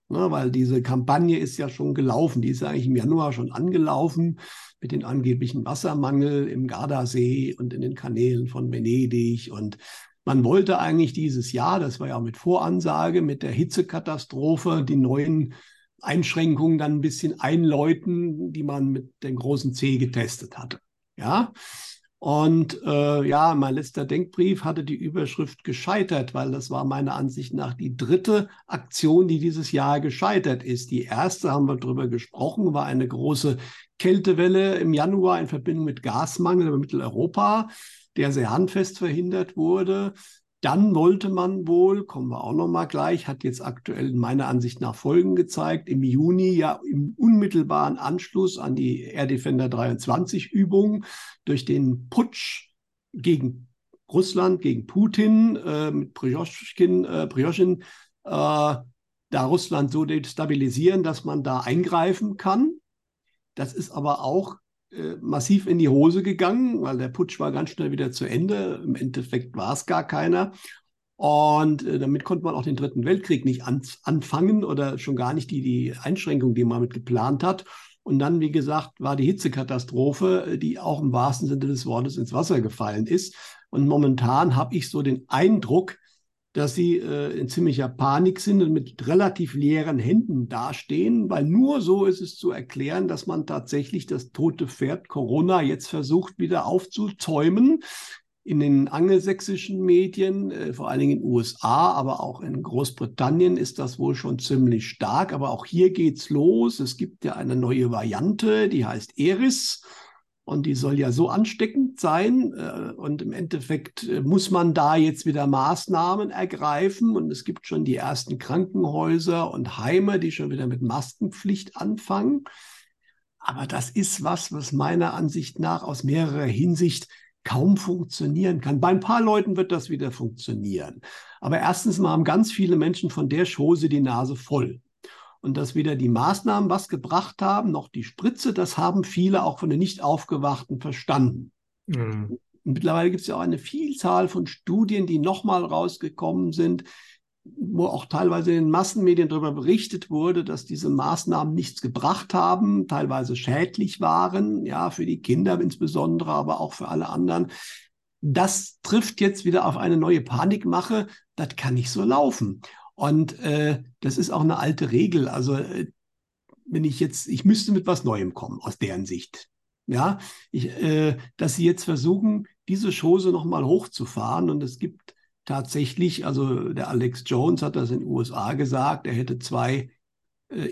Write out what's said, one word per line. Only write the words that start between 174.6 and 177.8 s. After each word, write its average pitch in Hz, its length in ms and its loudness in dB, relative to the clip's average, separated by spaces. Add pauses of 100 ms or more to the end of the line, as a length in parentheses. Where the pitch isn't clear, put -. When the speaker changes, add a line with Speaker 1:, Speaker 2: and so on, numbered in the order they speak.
Speaker 1:
es 127 160 -10
gibt - 340 -10 (300)
tatsächlich, 147 800 -2
also 135 460 -2
der 135 160 -6
Alex 123 360 -2
Jones 135 380 2
hat 143 140 -4
das 123 160 -2